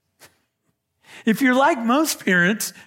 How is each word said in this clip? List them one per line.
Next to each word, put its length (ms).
If 180
you're 120
like 240
most 460
parents, 480